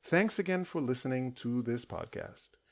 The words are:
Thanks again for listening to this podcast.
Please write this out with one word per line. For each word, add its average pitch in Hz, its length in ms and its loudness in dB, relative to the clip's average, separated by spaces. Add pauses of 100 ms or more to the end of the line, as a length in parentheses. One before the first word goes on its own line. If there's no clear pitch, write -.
Thanks 196 360 4
again 185 260 2
for 175 160 -2
listening 127 540 0
to 120 280 0
this 117 220 0
podcast. - 640 -8 (220)